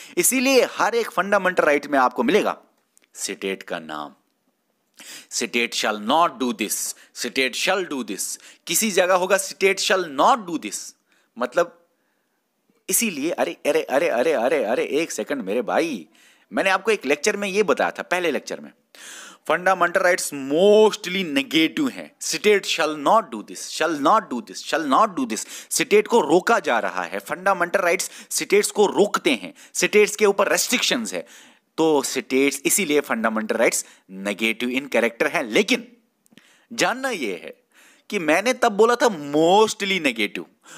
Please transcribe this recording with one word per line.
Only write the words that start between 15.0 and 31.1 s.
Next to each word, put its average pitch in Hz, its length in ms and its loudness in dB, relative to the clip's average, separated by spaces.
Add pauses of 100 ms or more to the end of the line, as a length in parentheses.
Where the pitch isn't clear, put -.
सेकंड 127 300 -6
मेरे 104 200 -2
भाई, 104 460 -4 (460)
मैंने 165 160 0
आपको 190 220 0
एक 202 140 -2
लेक्चर 202 320 0
में 202 100 -6
ये 196 160 0
बताया 104 280 0
था, - 120 -10
पहले 175 280 -2
लेक्चर - 280 -8
में, 76 120 -18 (760)
फंडामेंटल 175 520 2
राइट्स 180 340 2
mostly 185 920 4
नेगेटिव 151 640 0
हैं। 92 240 -10 (100)
State 196 440 2
shall 156 300 -2 (120)
not 214 160 4 (120)
do 101 160 -10
this, 90 100 -14 (160)
shall 156 300 -2
not 208 140 6 (120)
do 120 80 -4
this, 95 240 -16
shall 151 220 -2
not 180 320 2
do 131 80 -2
this। 110 200 -6 (220)
स्टेट 208 380 2
को 226 140 4
रोका 180 380 4
जा 127 200 0
रहा 92 240 -4
है। 87 160 -8
फंडामेंटल 180 600 0
राइट्स 185 320 0 (180)
स्टेट्स 196 420 2
को 208 140 4
रोकते 185 440 2
हैं, 98 240 -4 (200)
स्टेट्स 202 420 2
के 214 100 2
ऊपर 202 220 2
रेस्ट्रिक्शंस 156 640 -2